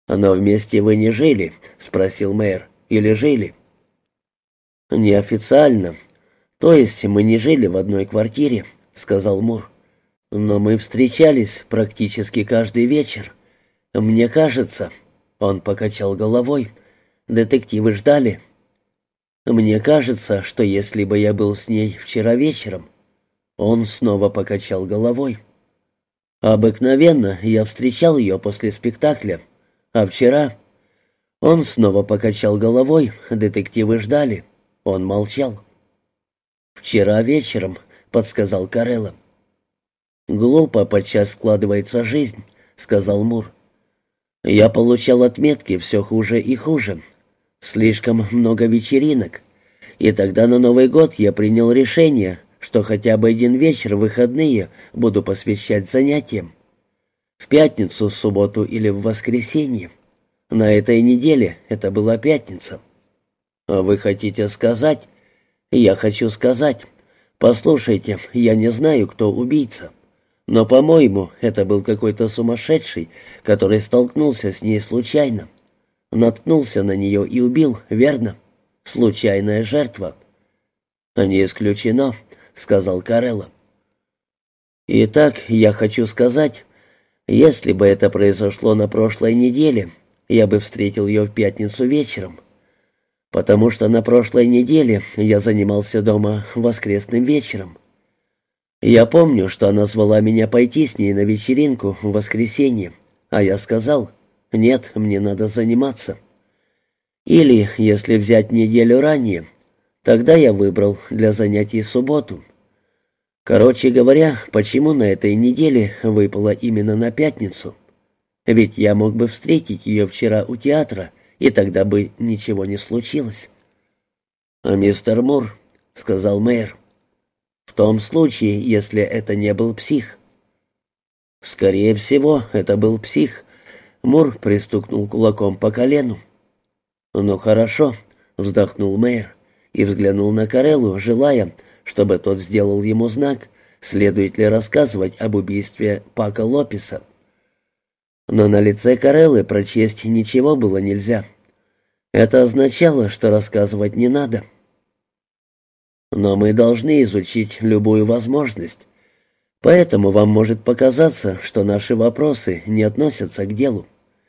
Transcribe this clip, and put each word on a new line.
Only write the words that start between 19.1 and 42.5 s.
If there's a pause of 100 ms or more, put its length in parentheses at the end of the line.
Мне
кажется,
что
если
бы
я
был
с
ней
вчера
вечером". (680)
Он
снова
покачал
головой. (1000)
"Обыкновенно
я
встречал
её
после
спектакля. (520)
А
вчера?" (840)
Он
снова
покачал
головой, (180)
детективы
ждали. (400)
Он
молчал. (1160)
"Вчера
вечером", — (320)
подсказал
Карелло. (1120)
"Глупо
подчас
складывается
жизнь", — (320)